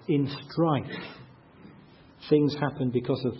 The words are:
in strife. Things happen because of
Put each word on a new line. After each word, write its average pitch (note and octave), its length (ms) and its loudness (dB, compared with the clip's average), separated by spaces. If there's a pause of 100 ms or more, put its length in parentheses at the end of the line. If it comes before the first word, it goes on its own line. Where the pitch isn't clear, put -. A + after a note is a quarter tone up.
in C#3+ 200 4
strife. - 760 0 (1300)
Things D3 260 6
happen C3+ 340 -2
because B2 360 -2
of A#2 140 -2